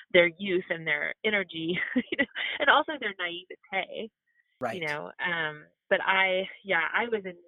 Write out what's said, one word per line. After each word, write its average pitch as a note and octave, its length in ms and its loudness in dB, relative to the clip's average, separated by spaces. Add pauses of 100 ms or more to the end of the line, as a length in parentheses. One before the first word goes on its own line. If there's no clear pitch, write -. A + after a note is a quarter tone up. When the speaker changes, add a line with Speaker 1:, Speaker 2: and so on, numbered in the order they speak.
(120)
Speaker 1:
their F3 260 8
youth F#3+ 320 0
and E3 160 -6
their D3+ 280 -2 (100)
energy," F3+ 640 -2
<laughs> - 80 -4
you - 240 -2
know, C#4 80 2 (340)
and C#4+ 100 4
also C#4 280 6
their G#3+ 200 -4
naivete, F3+ 920 -6 (480)
Speaker 2:
Right. G#3 220 -4
Speaker 1:
you D#3+ 80 -4
know? D3 240 -6 (120)
Um, D#3 400 -2 (240)
but F#3+ 120 2
I, F#3+ 480 2 (160)
yeah, F3+ 160 2 (120)
I G3+ 120 2
was A3 200 -2
in F3+ 120 -10 (120)